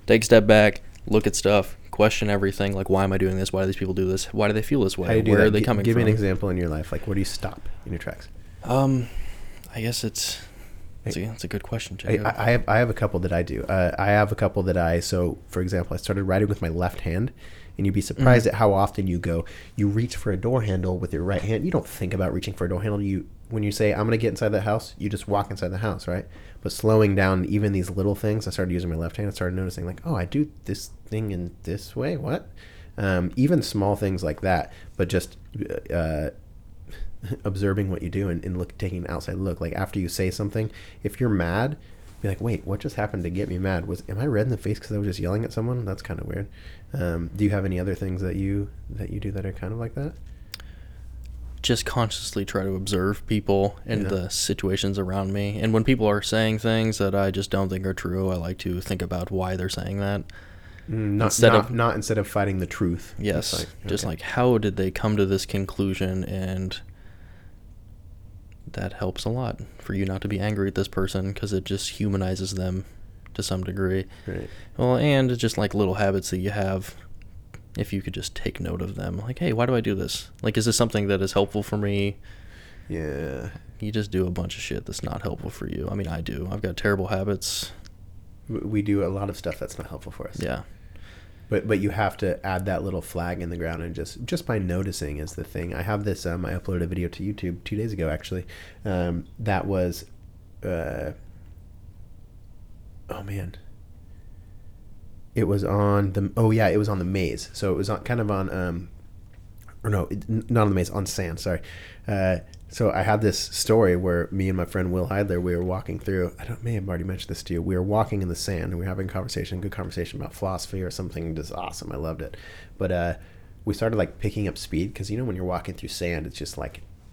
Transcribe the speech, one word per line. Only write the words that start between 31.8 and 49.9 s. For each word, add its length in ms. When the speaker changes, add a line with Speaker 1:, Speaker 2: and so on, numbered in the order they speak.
Speaker 2:
way. 220
What?" 320
Um, 400
even 240
small 340
things 280
like 180
that, 320
but 100
just, 300
uh, 380
<laughs> 600
observing 440
what 120
you 80
do 200
and, 140
and 140
look, 200
taking 280
an 60
outside 240
look. 260
Like, 120
after 260
you 100
say 200
something, 400
if 160
you're 100
mad, 480
be 60
like, 140
"Wait, 260
what 140
just 160
happened 260
to 60
get 200
me 100
mad? 280
Was, 220
am 100
I 60
red 220
in 20
the 80
face 220
'cause 120
I 60
was 100
just 120
yelling 260
at 80
someone? 320
That's 160
kinda 240
weird." 220
Um, 420
do 100
you 60
have 140
any 140
other 160
things 260
that 140
you, 340
that 200
you 120
do 100
that 140
are 80
kind 200
of 60
like 160